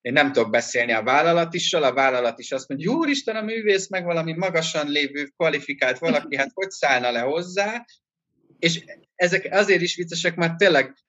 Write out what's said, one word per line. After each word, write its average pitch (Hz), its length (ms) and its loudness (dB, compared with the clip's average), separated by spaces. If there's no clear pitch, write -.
én 120 120 -4
nem 143 180 4
tudok 117 180 2
beszélni 120 420 0
a 110 120 0
vállalatissal”, 165 800 2
a 127 100 2
vállalat 127 460 0
is 120 120 -12
azt 131 160 -6
mondja, 147 240 -4
„Úristen, 277 440 -2
a 220 60 -4
művész 208 480 0
meg 185 140 -4
valami 165 300 -2
magasan 165 560 -2
lévő, 143 360 -2
kvalifikált 139 720 -2
valaki, 147 380 -2
hát 135 180 -2
hogy 190 160 -6
szállna 123 420 0
le 117 100 0
hozzá?” 180 640 -2
És 165 240 0
ezek 185 360 0
azért 185 300 4
is 175 140 -2
viccesek, 170 400 -4
mert 165 220 0
tényleg 160 380 4